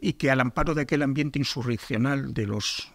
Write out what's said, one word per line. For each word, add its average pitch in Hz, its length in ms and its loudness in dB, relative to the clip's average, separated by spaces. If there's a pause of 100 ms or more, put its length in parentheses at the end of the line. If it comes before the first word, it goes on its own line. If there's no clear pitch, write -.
y 170 120 2
que 139 180 2
al 131 100 4
amparo 147 320 0
de 151 80 2
aquel 147 220 2
ambiente 139 340 0
insurreccional 127 960 -2
de 113 140 -2
los, - 460 -4